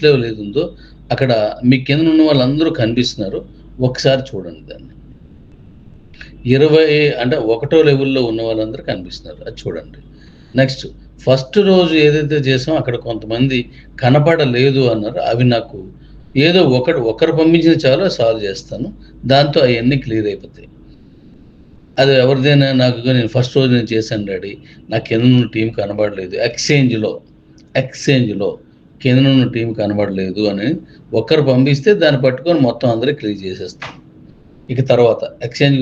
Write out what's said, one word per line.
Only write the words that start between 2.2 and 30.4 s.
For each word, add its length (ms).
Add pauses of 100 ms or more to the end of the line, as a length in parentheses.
వాళ్ళందరూ 420 (100)
కనిపిస్తున్నారు. 600 (460)
ఒకసారి 440
చూడండి 400
దాన్ని. 240 (1600)
ఇరవై, 340 (340)
అంటే 160 (160)
ఒకటో 340
లెవెల్‌లో 420
ఉన్న 180
వాళ్ళందరూ 420
కనిపిస్తున్నారు, 580
అది 140
చూడండి. 380 (600)
నెక్స్ట్ 240 (420)
ఫస్ట్ 320 (120)
రోజు 240 (120)
ఏదైతే 320 (120)
చేసామో 320
అక్కడ 160 (100)
కొంతమంది 500 (460)
కనపడలేదు 800 (100)
అన్నారు. 260 (120)
అవి 220
నాకు 260 (680)
ఏదో 160 (160)
ఒకటి, 220 (120)
ఒకరు 300
పంపించిన 420
చాలు 360
సాల్వ్ 280
చేస్తాను, 400 (460)
దాంతో 340
అవన్నీ 380
క్లియర్ 260
అయిపోతాయి. 380 (1300)
అది 120 (100)
ఎవరిదైనా 440 (140)
నాకు 180 (180)
నేను 180
ఫస్ట్ 240
రోజు 180
నేను 160
చేశాను 380
డాడీ, 200 (400)
నా 60 (100)
కింద 220
ఉన్న 260
టీం 140 (100)
కనబడలేదు, 560 (120)
ఎక్స్చేంజ్‌లో, 640 (720)
ఎక్స్చేంజ్‌లో 640 (540)
కింద 280
ఉన్న 140 (100)
టీం 140 (100)
కనబడలేదు 720